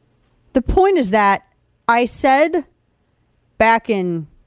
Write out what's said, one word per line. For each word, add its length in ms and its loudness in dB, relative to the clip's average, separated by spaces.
The 80 0
point 360 0
is 140 -2
that 340 0
I 180 0
said 600 0
back 320 0
in, 380 -4